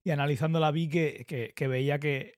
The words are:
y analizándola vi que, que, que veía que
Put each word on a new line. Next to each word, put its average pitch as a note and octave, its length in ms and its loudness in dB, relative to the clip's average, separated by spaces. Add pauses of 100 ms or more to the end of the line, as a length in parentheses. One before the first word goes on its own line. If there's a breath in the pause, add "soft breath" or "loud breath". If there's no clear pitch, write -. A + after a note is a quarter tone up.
y F3+ 80 -2
analizándola D3+ 580 2
vi D#3+ 180 0
que, D3+ 400 0
que, B2 280 -6
que C#3 120 -2
veía C3+ 320 2
que C#3 380 -4